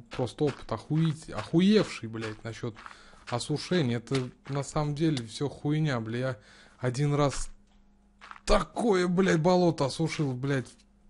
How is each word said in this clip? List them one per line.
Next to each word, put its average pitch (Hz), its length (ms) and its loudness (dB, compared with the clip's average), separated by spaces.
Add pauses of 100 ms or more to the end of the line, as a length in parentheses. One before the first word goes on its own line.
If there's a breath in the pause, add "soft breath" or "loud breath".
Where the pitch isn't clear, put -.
(100)
просто 135 340 -2
опыт - 280 -2
охуеть-, 156 580 -2
охуевший, 175 760 2
блядь, 110 360 -8
насчёт 113 300 -8 (540 loud breath)
осушения. 127 680 0
Это 127 320 -2 (180)
на 139 140 -4
самом 147 320 -2
деле 143 320 0
всё 143 240 -6
хуйня, 147 500 0
бля. 113 180 -4
Я 127 200 -4 (400 loud breath)
один 143 360 0
раз 143 360 0 (960)
такое, 190 600 2
блядь, 180 340 4
болото 175 440 4
осушил, 147 480 -2
блядь. 131 420 -4 (360)